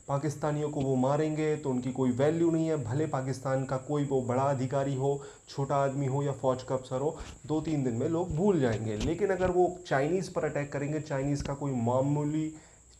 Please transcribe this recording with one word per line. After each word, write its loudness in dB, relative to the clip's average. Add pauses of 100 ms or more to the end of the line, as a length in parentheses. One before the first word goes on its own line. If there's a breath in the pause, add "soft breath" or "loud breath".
पाकिस्तानियों -2
को -2
वो 2
मारेंगे 2
तो -4
उनकी 0
कोई 2
वैल्यू 4
नहीं 2
है, 0
भले 0
पाकिस्तान -2
का -2
कोई -2
वो 2
बड़ा 2
अधिकारी 0
हो, 0 (260 soft breath)
छोटा -2
आदमी 0
हो 0
या -2
फ़ौज 0
का -2
अफसर -4
हो, -2 (280 soft breath)
दो 0
तीन 0
दिन 0
में 0
लोग -2
भूल 4
जाएंगे। 0
लेकिन 0
अगर 2
वो 2
चाइनीज़ 0
पर -2
अटैक -2
करेंगे, -2
चाइनीज़ -2
का -4
कोई -4
मामूली 0 (460 soft breath)